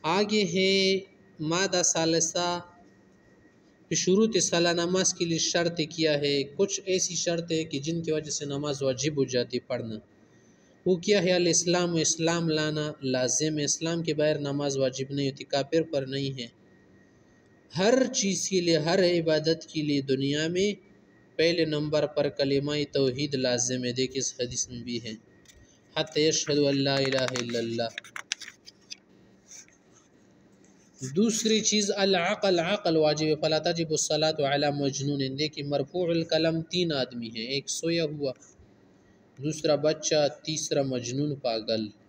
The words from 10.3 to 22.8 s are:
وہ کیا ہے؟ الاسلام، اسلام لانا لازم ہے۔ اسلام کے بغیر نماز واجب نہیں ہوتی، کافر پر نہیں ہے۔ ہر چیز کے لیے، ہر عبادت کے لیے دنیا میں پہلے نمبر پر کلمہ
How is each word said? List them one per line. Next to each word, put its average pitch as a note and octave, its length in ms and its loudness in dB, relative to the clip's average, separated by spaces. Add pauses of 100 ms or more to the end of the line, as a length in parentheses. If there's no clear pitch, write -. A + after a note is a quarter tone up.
وہ F3+ 100 4
کیا F#3+ 280 2
ہے؟ F#3 80 4
الاسلام، F3 640 2
اسلام E3 540 2
لانا D3+ 420 0 (120)
لازم C3 560 0
ہے۔ D3 40 0
اسلام E3 400 -2
کے E3 100 -2
بغیر D3+ 260 2
نماز C#3+ 380 -2
واجب C3+ 320 0
نہیں C#3 220 -2
ہوتی، C3+ 120 -12
کافر C#3 380 0
پر D#3 200 -2
نہیں C3+ 400 -6
ہے۔ A#2 60 -10 (1300)
ہر G3+ 160 4 (200)
چیز F#3+ 360 -2
کے F#3 120 2
لیے، E3 160 2
ہر E3+ 260 2
عبادت D#3+ 640 2
کے D#3 160 -4
لیے C#3+ 200 0
دنیا C#3 460 0
میں G3 480 -2 (420)
پہلے E3 280 4
نمبر D3+ 400 0
پر C#3+ 240 0
کلمہ C#3 420 0 (200)